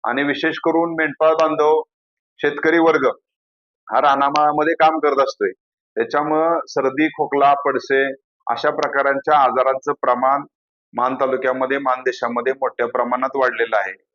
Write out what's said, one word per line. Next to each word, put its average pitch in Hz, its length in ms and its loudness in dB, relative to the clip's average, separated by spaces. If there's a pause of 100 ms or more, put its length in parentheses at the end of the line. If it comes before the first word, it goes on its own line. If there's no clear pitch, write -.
आणि 123 200 -2
विशेष 143 340 -2
करून 165 400 -2
मेंढपाळ 156 360 0
बांधव, 156 480 2 (560)
शेतकरी 160 420 0
वर्ग 151 260 2 (840)
हा 127 100 2
रानामाळामध्ये 147 720 2
काम 160 260 2
करत 143 240 2
असतोय, 101 280 -2 (440)
त्याच्यामुळं 156 720 0
सर्दी, 135 400 0
खोकला, 143 460 2
पडसे 135 600 0 (340)
अशा 117 220 0
प्रकारांच्या 139 680 0
आजारांचं 131 540 0
प्रमाण 131 500 0 (500)
मान 127 220 -2
तालुक्यामध्ये, 131 640 -2
मान 131 240 -2
देशामध्ये 123 520 -4
मोठ्या 127 340 -4
प्रमाणात 123 480 -4
वाढलेलं 117 420 0
आहे. 95 260 -6 (120)